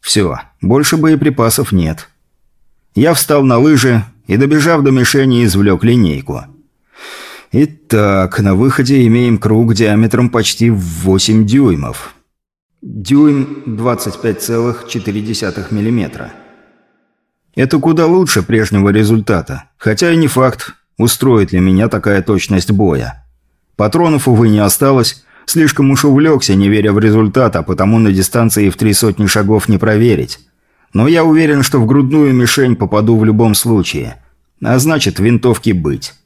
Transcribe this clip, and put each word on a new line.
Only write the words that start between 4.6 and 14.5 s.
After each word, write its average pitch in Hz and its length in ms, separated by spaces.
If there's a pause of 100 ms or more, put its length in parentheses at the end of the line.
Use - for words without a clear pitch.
до 139 100
мишени, 131 520
извлёк 98 400
линейку. 82 640 (1040)
Итак, 104 880
на 101 160
выходе 131 500
имеем 117 320
круг 113 360
диаметром 110 560
почти 117 400
в 107 100
восемь 92 680
дюймов. 98 720 (680)
Дюйм 139 840
двадцать 113 560
пять 110 200
целых 117 460